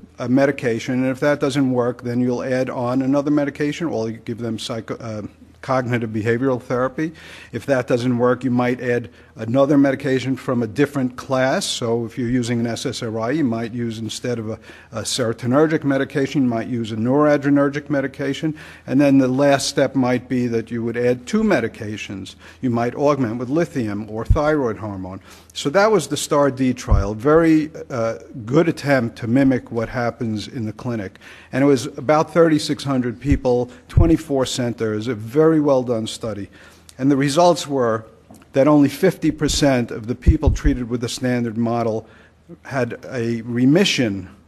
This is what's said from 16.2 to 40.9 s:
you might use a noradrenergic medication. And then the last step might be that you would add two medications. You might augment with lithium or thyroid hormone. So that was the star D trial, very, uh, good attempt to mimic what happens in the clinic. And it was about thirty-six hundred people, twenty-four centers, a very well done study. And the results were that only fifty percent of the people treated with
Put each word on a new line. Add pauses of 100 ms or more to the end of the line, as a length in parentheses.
you
might
use
a
noradrenergic
medication. (300)
And
then
the
last
step
might
be
that
you
would
add
two
medications. (260)
You
might
augment
with
lithium
or
thyroid
hormone. (320)
So
that
was
the
star
D
trial,
very, (180)
uh, (260)
good
attempt
to
mimic
what
happens
in
the
clinic. (340)
And
it
was
about
thirty-six
hundred
people, (160)
twenty-four
centers,
a
very
well
done
study. (480)
And
the
results
were (480)
that
only
fifty
percent
of
the
people
treated
with